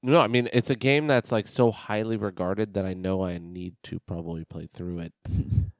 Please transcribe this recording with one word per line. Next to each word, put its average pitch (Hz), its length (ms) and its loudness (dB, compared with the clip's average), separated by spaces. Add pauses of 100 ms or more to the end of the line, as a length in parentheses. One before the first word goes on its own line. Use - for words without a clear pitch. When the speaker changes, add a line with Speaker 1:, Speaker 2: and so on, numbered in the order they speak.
Speaker 1:
No, 151 140 6
I - 60 6
mean, 120 260 2
it's 120 160 2
a 139 80 2
game 139 300 2
that's, 131 260 2
like, 107 160 0
so 120 220 4
highly 110 480 -2
regarded 98 560 -2
that 98 100 0
I 95 80 -4
know 92 320 0
I 90 140 -4
need 87 360 -10 (100)
to 90 160 -8
probably 82 440 -8
play 82 220 -12
through 87 340 -8
it. 85 120 -10 (140)
Speaker 2:
<laughs> - 60 -6 (480)